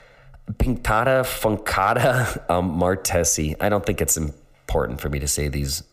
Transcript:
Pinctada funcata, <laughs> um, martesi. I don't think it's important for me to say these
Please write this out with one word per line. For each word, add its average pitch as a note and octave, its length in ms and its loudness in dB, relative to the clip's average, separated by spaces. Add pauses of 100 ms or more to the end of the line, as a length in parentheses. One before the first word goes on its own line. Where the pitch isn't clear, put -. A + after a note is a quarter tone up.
(540)
Pinctada B2 720 2
funcata, A2 1200 0
<laughs> - 40 -4
um, F2 300 0
martesi. E2+ 800 0
I G#2 100 0
don't G#2 160 0
think G2 160 -2
it's D#2 160 0
important - 840 -4
for - 100 -6
me C#2+ 100 -2
to C#2+ 80 -4
say D2 200 -2
these C#2 460 -4